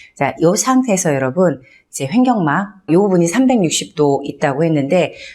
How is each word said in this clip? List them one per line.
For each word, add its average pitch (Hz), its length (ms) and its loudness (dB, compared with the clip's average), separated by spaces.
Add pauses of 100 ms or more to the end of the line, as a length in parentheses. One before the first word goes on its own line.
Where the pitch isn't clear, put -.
(160)
자, 135 240 -2
이 170 180 2
상태에서 226 560 0
여러분, 135 480 0 (280)
이제 - 180 -8
횡격막, 196 800 0
이 156 80 2
부분이 185 320 2
삼백육십 226 680 0
도 143 280 2
있다고 147 400 -2
했는데, 147 520 0 (200)